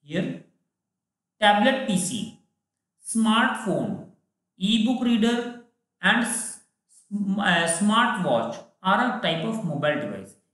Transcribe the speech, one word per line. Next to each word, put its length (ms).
Here 260
tablet 460
P 120
C, 240
smartphone, 880
e-book 440
reader 340
and 240
s-, 340
uh, 540
smartwatch 800
are 220
a 20
type 220
of 180
mobile 380
device। 340